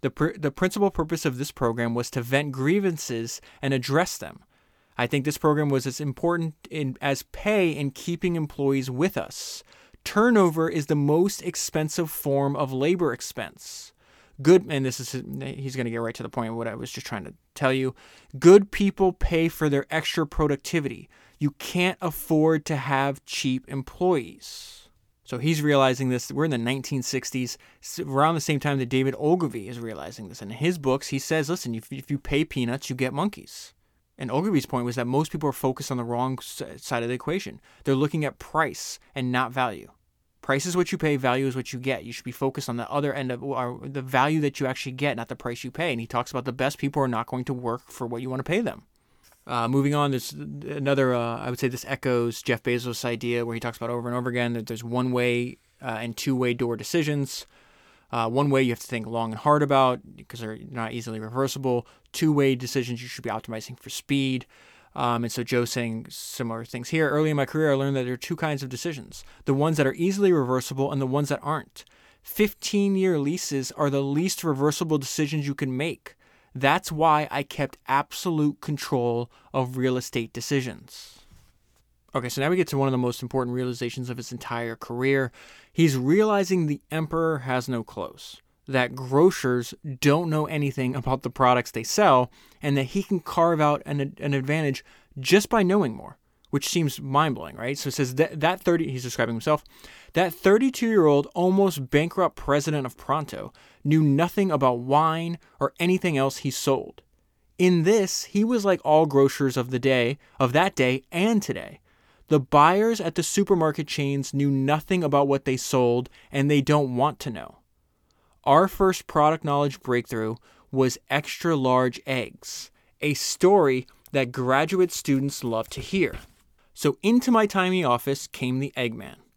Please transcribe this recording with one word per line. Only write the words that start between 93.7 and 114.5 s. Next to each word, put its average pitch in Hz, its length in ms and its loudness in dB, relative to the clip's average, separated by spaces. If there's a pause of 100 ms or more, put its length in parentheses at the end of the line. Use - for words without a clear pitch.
an, 143 320 -4
an 143 160 -2
advantage 139 500 -2 (340)
just 196 300 4
by 220 140 4
knowing 180 320 2
more, - 240 -18 (320)
which - 180 -2
seems 160 320 0
mind-blowing, 139 540 0
right? 131 240 -6
So - 80 -6
it 131 60 -4
says 127 200 0
that, 151 280 0
that 175 200 2
thirty, 165 300 2
he's 127 100 -8
describing 120 320 -2
himself, 147 300 0 (500)
"That 175 220 0
thirty-two-year-old 202 1000 4
almost 180 560 2
bankrupt 165 460 2
president 147 500 0
of 120 100 -10
Pronto - 560 -4 (320)
knew 156 200 6
nothing 165 480 4
about 131 260 2
wine 160 640 2 (200)
or 139 200 0
anything 180 360 2
else 135 220 0
he 139 140 -4
sold. - 500 -2 (560)
In 180 280 6
this, 196 400 2
he 202 180 2
was 226 200 0
like 190 220 2
all 156 220 6
grocers 139 500 4
of 127 140 -2
the 127 80 0
day, 127 400 2 (200)
of 123 140 2
that 185 220 4
day 131 260 2 (100)
and 202 300 2
today. - 380 -8 (500)
The 151 100 6
buyers 190 600 4
at 165 140 -4
the 170 60 0
supermarket 160 640 2
chains 139 480 -2
knew 139 160 2
nothing 147 540 2